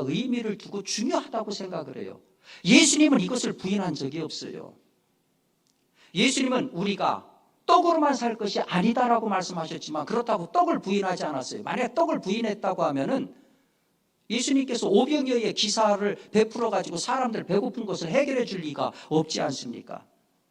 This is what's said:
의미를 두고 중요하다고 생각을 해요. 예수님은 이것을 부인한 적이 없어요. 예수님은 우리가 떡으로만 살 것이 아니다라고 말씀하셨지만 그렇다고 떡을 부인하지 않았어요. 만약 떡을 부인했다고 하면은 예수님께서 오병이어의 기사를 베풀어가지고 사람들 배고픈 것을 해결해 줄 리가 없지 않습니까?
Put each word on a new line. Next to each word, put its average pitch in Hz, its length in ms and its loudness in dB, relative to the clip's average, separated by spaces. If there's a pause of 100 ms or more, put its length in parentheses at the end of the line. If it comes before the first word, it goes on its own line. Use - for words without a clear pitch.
의미를 220 540 -2
두고 - 240 -10
중요하다고 220 720 -2
생각을 175 460 -10
해요. 98 220 -12 (440)
예수님은 294 560 6
이것을 233 320 -2
부인한 185 420 -4
적이 139 280 -6
없어요. 98 520 -12 (1400)
예수님은 254 560 2
우리가 170 580 -2 (380)
떡으로만 339 480 4
살 233 220 -2
것이 208 240 -4
아니다라고 226 680 2
말씀하셨지만 165 800 -4
그렇다고 208 440 -2
떡을 349 300 2
부인하지 190 440 -2
않았어요. 135 380 -6
만약 247 320 -2
떡을 320 260 2
부인했다고 202 640 -2
하면은 139 520 -2 (960)
예수님께서 254 580 0
오병이어의 240 680 2
기사를 208 600 2 (180)
베풀어가지고 214 640 0
사람들 240 480 -2
배고픈 202 420 -2
것을 175 220 -4
해결해 262 360 2
줄 180 160 -6
리가 135 320 -4 (160)
없지 156 320 2
않습니까? - 680 -6 (440)